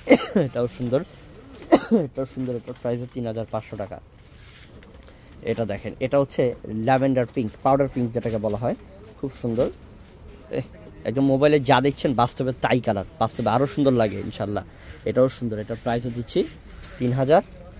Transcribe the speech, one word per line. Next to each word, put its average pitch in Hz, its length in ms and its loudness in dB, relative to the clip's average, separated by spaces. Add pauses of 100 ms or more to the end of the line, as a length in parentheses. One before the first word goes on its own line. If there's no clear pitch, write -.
<coughs> - 400 4
এটাও 123 220 -2
সুন্দর, 123 320 -2 (520)
<coughs> 226 540 2
এটাও 131 200 -6
সুন্দর, 127 280 -6
এটার 120 240 -10
প্রাইসও 123 340 -4
তিন 123 140 -6
হাজার 110 240 -6
পাঁচশো 110 260 -8
টাকা। 98 220 -10 (1400)
এটা 113 220 -2
দেখেন, 101 360 -8
এটা 131 180 0
হচ্ছে 139 240 0 (420)
ল্যাভেন্ডার 127 420 2
পিঙ্ক, 110 240 -4 (120)
পাউডার 139 260 4
পিঙ্ক 123 240 -2
যেটাকে 113 260 -4
বলা 104 200 -2
হয়, 123 180 -2 (380)
খুব 139 180 -8
সুন্দর। 117 340 -2 (840)
এহ, - 160 -4 (380)
একদম 131 200 0
মোবাইলে 143 360 4
যা 127 200 6
দেখছেন 139 340 0
বাস্তবে 123 460 0
তাই 123 200 4
কালার, 101 260 -2 (120)
বাস্তবে 113 320 0
আরও 127 160 4
সুন্দর 139 260 2
লাগে 110 280 2
ইনশাল্লাহ। 101 440 -6 (400)
এটাও 127 240 4
সুন্দর, 113 300 -4
এটার 110 240 -6
প্রাইসও 120 280 -2
দিচ্ছি 120 300 -2 (560)
তিন 123 160 0
হাজার 135 300 4 (360)